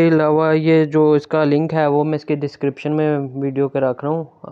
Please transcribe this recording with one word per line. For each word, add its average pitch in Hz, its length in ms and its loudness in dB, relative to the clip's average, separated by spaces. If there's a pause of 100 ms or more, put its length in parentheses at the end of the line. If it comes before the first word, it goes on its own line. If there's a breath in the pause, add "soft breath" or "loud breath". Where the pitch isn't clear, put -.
अलावा 156 460 2
ये 160 340 2
जो 151 280 2
इसका 156 300 0
लिंक 151 280 0
है 156 160 0
वो 147 140 0
मैं 156 120 -4
इसके 147 220 -4
डिस्क्रिप्शन 143 560 -6
में 147 480 -2
वीडियो 139 260 -2
के 135 140 -4
रख 127 220 -4
रहा 147 100 -4
हूँ, 160 140 -6 (240)